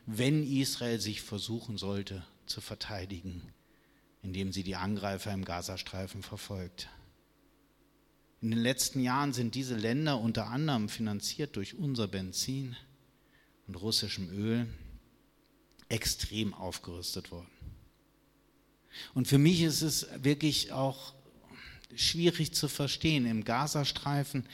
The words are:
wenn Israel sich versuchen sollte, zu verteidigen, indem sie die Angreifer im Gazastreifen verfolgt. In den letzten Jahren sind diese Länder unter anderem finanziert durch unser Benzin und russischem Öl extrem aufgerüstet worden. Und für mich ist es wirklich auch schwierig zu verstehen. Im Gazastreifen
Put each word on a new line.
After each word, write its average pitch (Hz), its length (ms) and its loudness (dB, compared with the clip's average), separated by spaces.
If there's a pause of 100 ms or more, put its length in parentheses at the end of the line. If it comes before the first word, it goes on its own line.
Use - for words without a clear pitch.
wenn 131 400 4
Israel 131 540 0
sich 104 240 -4
versuchen 110 560 -6
sollte, 98 460 -4 (220)
zu - 140 -6
verteidigen, 95 800 -8 (840)
indem 95 320 -4
sie 95 80 -2
die 92 140 -4
Angreifer 98 580 -2
im 95 100 -4
Gazastreifen 95 800 -6
verfolgt. 95 640 -10 (1500)
In 113 120 2
den 113 60 4
letzten 127 420 2
Jahren 131 340 2
sind 117 200 0
diese 127 220 -2
Länder 131 420 2
unter 110 280 2
anderem 120 420 2
finanziert 110 680 -4
durch 98 180 -6
unser 131 340 0
Benzin 120 640 -4 (920)
und 98 80 -10
russischem 95 560 0
Öl 113 360 0 (1200)
extrem 107 640 -2
aufgerüstet 87 800 -8
worden. 87 180 -14 (1600)
Und 127 160 2
für 139 80 8
mich 160 240 10
ist 160 220 4
es 156 240 0 (100)
wirklich 143 560 2
auch 135 400 -2 (840)
schwierig 165 600 4
zu - 120 2
verstehen. 143 600 2
Im 110 180 2
Gazastreifen 139 1080 0